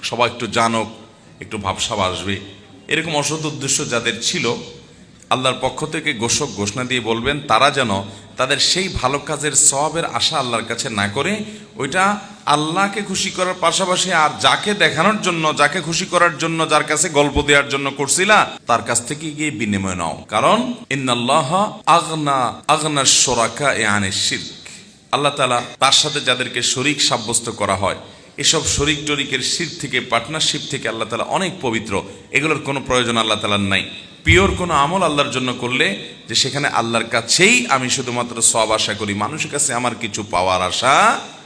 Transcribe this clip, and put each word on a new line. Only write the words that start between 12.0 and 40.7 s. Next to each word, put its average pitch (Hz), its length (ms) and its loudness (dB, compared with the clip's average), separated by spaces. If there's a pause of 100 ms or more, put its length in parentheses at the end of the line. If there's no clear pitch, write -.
আল্লাহকে 175 560 0
খুশি 190 280 -4
করার 180 320 -2
পাশাপাশি 180 520 2
আর 156 160 6 (100)
যাকে 139 340 4
দেখানোর 170 480 2
জন্য, 160 360 0
যাকে 147 240 2
খুশি 165 240 -2
করার 170 320 4
জন্য, 160 320 -2
যার 151 140 4
কাছে 156 260 0
গল্প 143 320 4
দেওয়ার 143 280 4
জন্য 139 220 -2
করছিলা, 160 680 2 (100)
তার 117 140 4
কাছ 117 260 -2
থেকে 151 240 -8
গিয়ে 147 200 -4
বিনিময় 101 440 -2
নাও। 82 320 -4
কারণ 196 460 2 (160)
ইন্নাল্লাহা 135 960 0
আগনা, 151 680 2 (140)
আগনা 151 380 2
শোরাকা 120 680 2
এ 107 120 0
আনে 101 260 2
শিরক। - 560 -4 (440)
আল্লাহ 139 240 0
তাআলা 123 260 0 (180)
তার 135 120 4
সাথে 143 300 2
যাদেরকে 120 400 0
শরিক 143 400 0
সাব্যস্ত 117 480 0
করা 98 260 0
হয়, 95 200 0 (420)
এসব 147 280 2
শরিক 147 420 0
টরিকের 139 320 -2
শিরক - 420 -4
থেকে, 127 200 -2
পার্টনারশিপ 143 680 -2
থেকে 120 200 -4
আল্লাহ 110 180 -4
তাআলা 113 160 -4
অনেক 170 380 -2
পবিত্র। 110 420 -2 (280)
এগুলোর 143 340 0
কোনো 139 160 -4
প্রয়োজন 120 360 0
আল্লাহ 110 220 0
তাআলার 104 200 0
নাই। 98 300 0 (340)
পিওর 175 340 4
কোনো 175 160 -2
আমল 160 300 2
আল্লাহর 147 280 2
জন্য 127 220 -2
করলে, 139 460 -2 (280)
যে 113 80 -4
সেখানে 135 320 0
আল্লাহর 117 360 0
কাছেই 190 640 2
আমি 127 220 2
শুধুমাত্র 120 520 -2
সওয়াব 110 300 4
আশা 110 220 0
করি, 101 200 -4
মানুষের 139 380 -4
কাছে 139 220 -2
আমার 120 220 -2
কিছু 107 360 -6
পাওয়ার 92 300 2
আশা 151 580 4 (260)